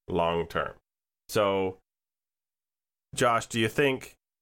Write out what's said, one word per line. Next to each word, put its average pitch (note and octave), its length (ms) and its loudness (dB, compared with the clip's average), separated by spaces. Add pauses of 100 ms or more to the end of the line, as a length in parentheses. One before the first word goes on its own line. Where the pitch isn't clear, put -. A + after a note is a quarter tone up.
long E2+ 400 0
term." D2+ 240 -4 (560)
So, G2 500 0 (1400)
Josh, A#2 340 2
do A#2 120 -4
you A2+ 80 2
think, C3+ 480 0 (260)